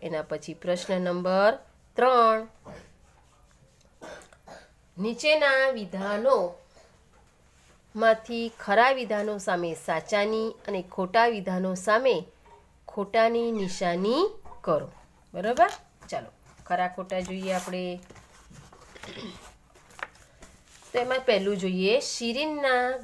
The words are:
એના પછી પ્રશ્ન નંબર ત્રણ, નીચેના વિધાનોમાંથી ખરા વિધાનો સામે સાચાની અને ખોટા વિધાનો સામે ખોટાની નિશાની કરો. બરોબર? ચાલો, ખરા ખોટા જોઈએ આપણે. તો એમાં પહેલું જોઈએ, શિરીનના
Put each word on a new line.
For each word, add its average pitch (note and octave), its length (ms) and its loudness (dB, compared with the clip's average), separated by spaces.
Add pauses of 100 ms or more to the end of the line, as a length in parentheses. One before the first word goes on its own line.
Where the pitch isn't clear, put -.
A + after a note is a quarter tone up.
એના D#3 200 -6
પછી D#3 320 -10
પ્રશ્ન F3+ 460 -4
નંબર F#3 580 2 (360)
ત્રણ, A3+ 520 4 (2500)
નીચેના C4+ 720 4
વિધાનોમાંથી A3 3000 -2
ખરા A3+ 320 4
વિધાનો G#3 460 -4
સામે F3 360 -4
સાચાની G#3 800 -2 (140)
અને G3 140 -4
ખોટા G3+ 460 2
વિધાનો F#3 460 -2
સામે G#3+ 520 2 (640)
ખોટાની A3+ 640 0
નિશાની G3+ 760 0 (300)
કરો. D3 320 -2 (420)
બરોબર? B3 360 2 (380)
ચાલો, - 180 -10 (400)
ખરા F3+ 220 -2
ખોટા F#3 320 -6
જોઈએ F#3 320 -6
આપણે. F3+ 480 -6 (3000)
તો A#3+ 60 -2
એમાં B3+ 280 0
પહેલું G3+ 300 2
જોઈએ, F#3+ 440 2
શિરીનના C4 1040 -2